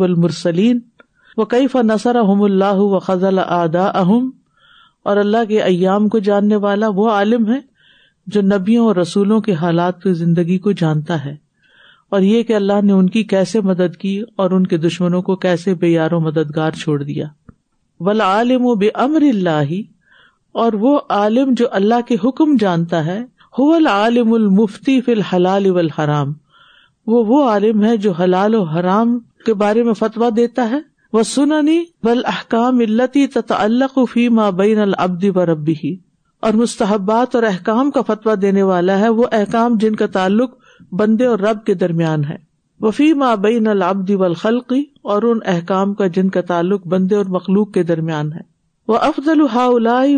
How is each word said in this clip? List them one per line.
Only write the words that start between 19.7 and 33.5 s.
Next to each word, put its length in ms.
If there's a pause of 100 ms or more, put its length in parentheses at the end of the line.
اور 180
وہ 260 (100)
عالم 460
جو 160
اللہ 360
کے 180
حکم 360
جانتا 460
ہے، 180 (300)
هُوَ 220
الْعَالِمُ 580
الْمُفْتِي 640
فِي 120
الْحَلَالِ 560
وَالْحَرَامِ، 640 (760)
وہ، 200
وہ 220
عالم 360
ہے 120
جو 160
حلال 420
و 80
حرام 560 (280)
کے 80
بارے 280
میں 100
فتویٰ 440
دیتا 340
ہے، 80 (340)
وَالسُّنَنِ 640 (240)
وَالْأَحْكَامِ 840
الَّتِي 380
تَتَعَلَّقُ 840